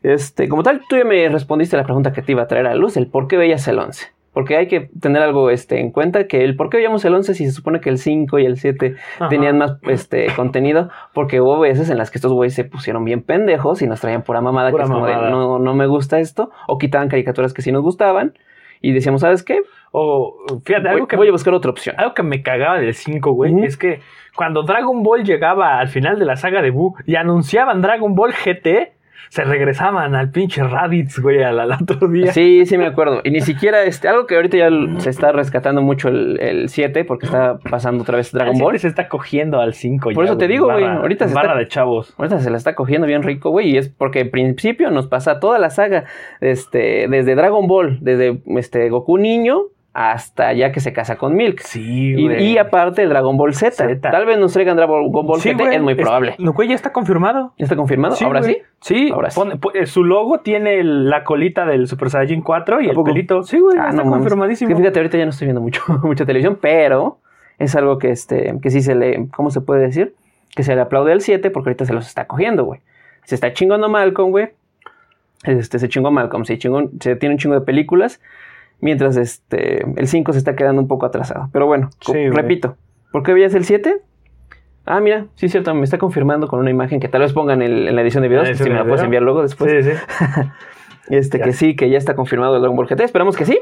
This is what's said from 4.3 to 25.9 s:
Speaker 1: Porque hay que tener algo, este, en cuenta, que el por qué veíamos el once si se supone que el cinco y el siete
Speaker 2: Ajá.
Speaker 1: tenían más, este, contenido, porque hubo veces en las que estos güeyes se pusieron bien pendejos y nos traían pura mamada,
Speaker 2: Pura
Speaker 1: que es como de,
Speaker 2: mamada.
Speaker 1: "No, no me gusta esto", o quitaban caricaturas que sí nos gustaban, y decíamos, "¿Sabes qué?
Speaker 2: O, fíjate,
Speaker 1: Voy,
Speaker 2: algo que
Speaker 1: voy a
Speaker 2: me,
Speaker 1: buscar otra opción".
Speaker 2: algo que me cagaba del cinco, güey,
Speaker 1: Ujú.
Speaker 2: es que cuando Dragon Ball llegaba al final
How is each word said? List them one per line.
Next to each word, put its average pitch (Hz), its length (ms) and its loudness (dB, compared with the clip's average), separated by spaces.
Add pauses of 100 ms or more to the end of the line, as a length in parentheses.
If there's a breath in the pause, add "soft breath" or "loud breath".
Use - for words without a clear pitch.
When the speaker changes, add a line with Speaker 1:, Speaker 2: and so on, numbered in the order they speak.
Speaker 1:
Porque 139 240 -2
hay 180 100 2
que 160 220 -2 (120)
tener 147 220 2
algo, 139 280 2
este, 123 280 -2
en 120 120 -4
cuenta, 180 360 0
que 131 160 0
el 135 140 0
por 160 140 -4
qué 233 80 2
veíamos 220 260 0
el 180 100 4
once 196 200 0
si 160 100 -4
se 135 80 -2
supone 160 280 -4
que 147 100 -4
el 131 80 0
cinco 151 400 0
y 131 80 4
el 127 100 0
siete 135 400 -2 (200 loud breath)
Speaker 2:
Ajá. 170 120 -6
Speaker 1:
tenían 143 300 2
más, 139 240 0
este, 123 520 -2
contenido, 139 540 0 (240 loud breath)
porque 135 300 0
hubo 139 180 4
veces 151 300 2
en 120 80 0
las 110 120 -4
que - 60 -12
estos 131 160 0
güeyes 123 220 2
se 127 100 -4
pusieron 113 400 -6
bien 117 180 -4
pendejos 170 600 0
y 139 40 0
nos 113 140 -4
traían 117 220 -4
pura 117 180 -2
mamada, 127 300 0
Speaker 2:
Pura 147 140 0
Speaker 1:
que 135 40 -2
es - 60 -2
como 120 120 -2
de, 117 60 -2
Speaker 2:
mamada. 117 180 -2
Speaker 1:
"No, 127 280 0
no 127 160 0
me 139 120 2
gusta 143 320 0
esto", 165 320 -4 (160 loud breath)
o 139 120 -4
quitaban 143 320 0
caricaturas 127 420 -2
que - 80 -12
sí 131 120 -4
nos 139 100 0
gustaban, 190 500 0 (480 soft breath)
y 131 120 0
decíamos, 135 280 2
"¿Sabes 180 220 2
qué? - 180 -2 (300 loud breath)
Speaker 2:
O, 143 440 -2 (300)
fíjate, 196 240 0
Speaker 1:
Voy, 190 60 2
Speaker 2:
algo - 140 0
que 214 80 -2
Speaker 1:
voy 208 100 6
a - 20 6
Speaker 2:
me, 196 40 6
Speaker 1:
buscar 170 200 2
otra 147 180 2
opción". - 280 -8
Speaker 2:
algo 240 160 0
que 214 80 -2
me 139 200 -4
cagaba 139 380 0
del 113 140 -2
cinco, 147 380 -2
güey, 139 200 2
Speaker 1:
Ujú. 196 120 4
Speaker 2:
es 170 120 -4
que 165 240 -2 (340 loud breath)
cuando 160 280 -2
Dragon 240 400 0
Ball 220 220 2
llegaba 170 540 2
al 131 100 0
final 147 300 0